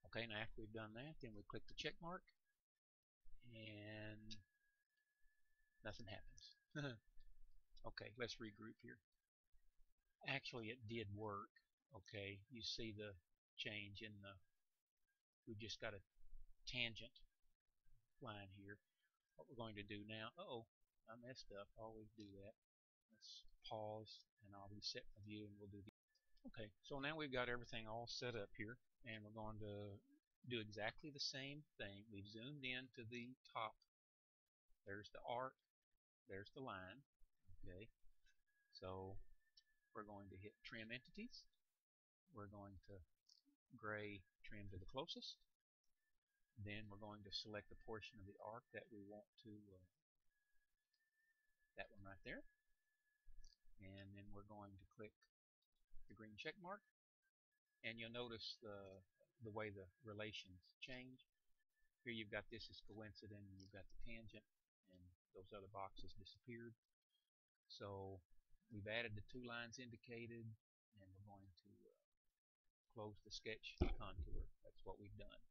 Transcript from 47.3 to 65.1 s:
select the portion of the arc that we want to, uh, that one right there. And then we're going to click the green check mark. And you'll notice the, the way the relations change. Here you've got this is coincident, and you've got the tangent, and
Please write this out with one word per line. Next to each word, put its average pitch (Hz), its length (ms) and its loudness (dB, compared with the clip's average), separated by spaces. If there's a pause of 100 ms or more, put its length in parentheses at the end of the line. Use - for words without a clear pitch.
select 104 400 0
the - 160 -8
portion 107 320 -2
of 98 80 -4
the 98 160 -6
arc 113 320 -2
that - 160 0
we 104 160 -4
want 104 160 -4 (240)
to, 104 80 -4 (160)
uh, 92 160 -16 (1900)
that 98 80 0
one 98 160 -8
right 98 160 -6
there. 208 240 -2 (1400)
And 98 320 -4
then 101 160 -6
we're 101 160 0
going 101 320 -6
to - 160 -12
click 107 240 -6 (960)
the 104 80 -6
green 107 160 -6
check 160 240 0
mark. 190 240 -2 (960)
And 113 160 0
you'll 117 160 -2
notice 117 480 0
the, 104 160 -2 (640)
the 107 160 -2
way 107 160 6
the 95 160 -4 (160)
relations 104 560 0 (240)
change. 127 400 -4 (800)
Here 120 80 4
you've 110 160 4
got 104 240 8
this 110 160 -2
is - 160 -10
coincident, 104 560 -4
and 98 160 -8
you've 98 160 -10
got 95 160 -6
the - 160 4
tangent, 110 400 0 (480)
and 90 80 -14 (320)